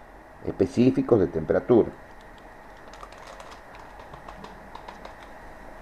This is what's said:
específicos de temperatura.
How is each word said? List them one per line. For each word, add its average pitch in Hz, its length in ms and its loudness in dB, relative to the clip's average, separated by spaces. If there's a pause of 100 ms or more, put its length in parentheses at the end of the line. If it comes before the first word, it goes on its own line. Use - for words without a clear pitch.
(440)
específicos 120 760 4
de 85 80 4
temperatura. 87 640 4 (4000)